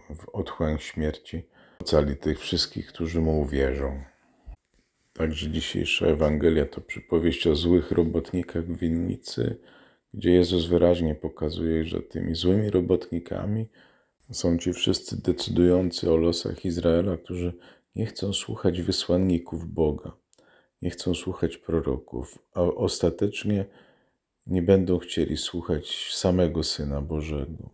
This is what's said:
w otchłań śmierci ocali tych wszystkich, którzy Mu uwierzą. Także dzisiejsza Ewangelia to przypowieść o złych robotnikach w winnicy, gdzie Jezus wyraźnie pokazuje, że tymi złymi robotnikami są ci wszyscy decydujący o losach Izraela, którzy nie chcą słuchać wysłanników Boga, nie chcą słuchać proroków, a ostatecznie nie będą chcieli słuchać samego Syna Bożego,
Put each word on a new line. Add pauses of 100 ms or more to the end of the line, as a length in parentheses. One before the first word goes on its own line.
(100)
w
otchłań
śmierci (380)
ocali
tych
wszystkich,
którzy
Mu
uwierzą. (1120)
Także
dzisiejsza
Ewangelia
to
przypowieść
o
złych
robotnikach
w
winnicy, (580)
gdzie
Jezus
wyraźnie
pokazuje,
że
tymi
złymi
robotnikami (640)
są
ci
wszyscy
decydujący
o
losach
Izraela,
którzy (440)
nie
chcą
słuchać
wysłanników
Boga, (720)
nie
chcą
słuchać
proroków, (160)
a
ostatecznie (840)
nie
będą
chcieli
słuchać
samego
Syna
Bożego,